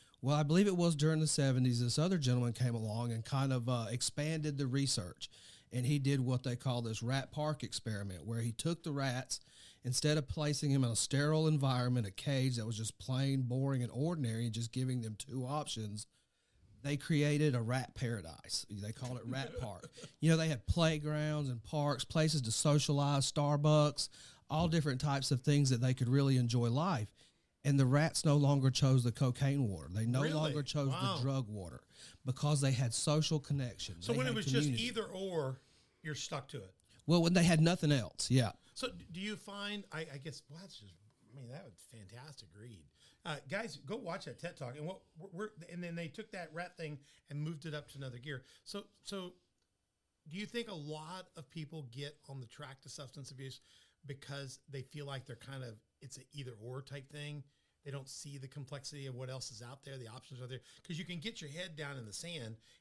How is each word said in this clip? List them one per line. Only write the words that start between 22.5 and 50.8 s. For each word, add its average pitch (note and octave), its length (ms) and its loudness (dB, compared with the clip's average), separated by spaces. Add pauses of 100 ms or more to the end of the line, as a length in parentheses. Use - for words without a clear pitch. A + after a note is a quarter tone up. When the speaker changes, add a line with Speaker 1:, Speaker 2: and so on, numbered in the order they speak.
Speaker 1:
socialize, C#3+ 800 4
Starbucks, D3 800 4 (400)
all D#3+ 200 2
different C#3+ 320 2
types C#3 320 0
of B2 100 4
things C#3+ 280 6
that A#2 100 4
they B2+ 140 4
could A#2+ 140 2
really C#3 280 6
enjoy A#2+ 340 4
life. C#3 380 0 (560)
And C#3 160 6
the C3 60 8
rats C#3+ 380 4
no D3 120 8
longer C#3 340 6
chose C3 320 6
the A#2+ 80 2
cocaine C3+ 560 2
water. D#2+ 260 -4
They A2 140 0
no B2 160 2
Speaker 2:
Really? D#3 120 0
Speaker 1:
longer D3 280 0
chose C#3 280 0
Speaker 2:
Wow. F#3 260 0
Speaker 1:
the B2+ 80 -2
drug C3+ 240 0
water G2 320 -10 (440)
because C#3+ 360 2
they C3+ 100 4
had B2 240 2
social D#3 460 2
connection. B2 600 -4
Speaker 2:
So - 120 -2
Speaker 1:
They A#3 60 2
Speaker 2:
when B3+ 100 0
it - 20 0
Speaker 1:
had A3 60 -2
Speaker 2:
was A3 100 -2
Speaker 1:
community. C#3 300 2
Speaker 2:
just A3+ 80 0
either A3+ 220 -2
or, F3 540 -4 (440)
you're D3+ 100 -6
stuck - 340 -8
to C#3 100 -10
it. F#2+ 140 -14 (360)
Speaker 1:
Well, E3+ 160 8
when E3+ 80 6
they F3+ 100 8
had E3 180 8
nothing D#3+ 300 6
else, A#2+ 400 0
yeah. B2 220 6 (220)
Speaker 2:
So C4 160 -4
d-, E3+ 200 -14
do E3+ 100 -10
you G#3 140 -4
find, G3+ 560 -8
I, D#3+ 240 -8
I C#3 80 -12
guess, C#3+ 260 -12
well, D#3+ 120 -18
that's F#3 180 -18
just, G2 140 -20 (360)
I C3 80 -20
mean, C3 140 -14
that E3+ 140 -14
was G2+ 100 -20 (160)
fantastic A#2 640 -20
read. G#2 280 -20 (400)
Uh, D3+ 140 -6 (120)
guys, G3+ 340 -6
go G3 120 -6
watch F#3+ 300 -8
that B2+ 120 -12
ted E3+ 180 -10
Talk. C3 200 -10
And D3+ 100 -10
what F#3+ 140 -10 (180)
we're, F#3+ 140 -18
we're, G#3 160 -8 (240)
and F3 100 -8
then E3+ 140 -6
they E3+ 100 -6
took G#3+ 240 -12
that F3+ 240 -10
rat F3 220 -10
thing D3 240 -8 (300)
and D3 120 -6
moved D#3+ 240 -6
it D3+ 80 -6
up D3 160 -10
to C#3 80 -16
another B2+ 200 -10
gear. C3 260 -10 (200)
So, G3+ 200 -10 (180)
so F#3 300 -8 (960)
do D#3+ 100 -10
you G#3 80 -6
think A#3 220 -6
a G3+ 60 -10
lot D#3 520 -10 (100)